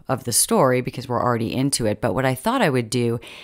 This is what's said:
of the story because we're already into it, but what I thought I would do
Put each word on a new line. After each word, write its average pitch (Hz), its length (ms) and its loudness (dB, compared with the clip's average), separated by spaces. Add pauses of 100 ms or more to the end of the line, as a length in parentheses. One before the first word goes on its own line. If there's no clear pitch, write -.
of 127 160 -2
the 113 80 -6
story 131 480 4
because 123 280 -6
we're 117 140 0
already 113 320 0
into 131 320 0
it, 104 140 -2
but 110 140 0
what 131 100 0
I 131 100 2
thought 240 280 0
I 175 60 4
would 123 220 0
do 117 300 0 (240)